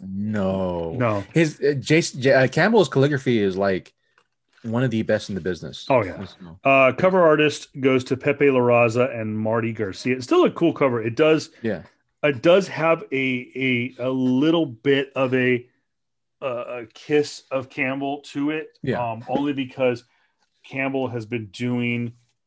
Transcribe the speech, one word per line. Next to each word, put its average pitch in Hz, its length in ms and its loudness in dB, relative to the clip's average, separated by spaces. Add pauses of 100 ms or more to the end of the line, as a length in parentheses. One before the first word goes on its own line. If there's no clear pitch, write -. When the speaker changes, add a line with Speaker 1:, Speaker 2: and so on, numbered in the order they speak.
Speaker 1:
No. 95 920 -4
Speaker 2:
No. 110 380 -2
Speaker 1:
His, 156 280 0
uh, 147 180 2
Jason, 156 420 0
J-, 131 120 4
uh, 131 160 6
Campbell's 185 400 4
calligraphy 135 520 2
is, 98 160 0
like, 95 360 -2 (720)
one 117 220 -2
of 127 60 0
the 110 120 0
best 107 260 -2
in 104 60 -8
the 92 60 -6
business. 82 500 -8
Speaker 2:
Oh, 123 140 4
yeah. 87 140 -8
Speaker 1:
Let's 95 160 -14
go. 85 280 -20
Speaker 2:
Uh, 135 300 6
cover 185 340 2
artist 151 420 2 (120)
goes 131 240 2
to 127 120 -2
Pepe 143 300 0
Larraza 123 720 2
and 107 200 -6
Marty 113 340 -2
Garcia. 110 440 -4
It's 127 80 -8
still 339 200 2
a 262 60 2
cool 165 220 0
cover. 123 300 0
It 113 140 -4
does, 156 340 2 (120)
Speaker 1:
Yeah. 98 200 -4 (400)
Speaker 2:
it 135 200 0
does 185 260 4
have 165 420 -2
a, 135 60 -4 (400)
a, 127 420 -2
a 127 120 -4
little 131 560 2
bit 135 500 0
of 131 180 0
a, 123 320 2 (760)
uh, 143 40 -8 (360)
a 107 120 -14
kiss - 560 -2
of 131 200 -6
Campbell 139 560 -4
to 143 240 -4
it. 156 320 -8
Speaker 1:
Yeah. 123 200 -2 (100)
Speaker 2:
Um, 113 160 -12
only 139 260 -2
because 127 500 -2 (580)
Campbell 135 460 -4
has 113 180 -8
been 110 200 -6
doing 120 680 -4 (340)